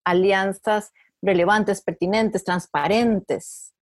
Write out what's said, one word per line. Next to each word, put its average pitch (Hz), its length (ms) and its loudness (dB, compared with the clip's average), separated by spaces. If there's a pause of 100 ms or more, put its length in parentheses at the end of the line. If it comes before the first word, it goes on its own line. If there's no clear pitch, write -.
alianzas 190 880 0 (280)
relevantes, 196 600 2
pertinentes, 208 640 -2
transparentes? 185 1300 -2 (180)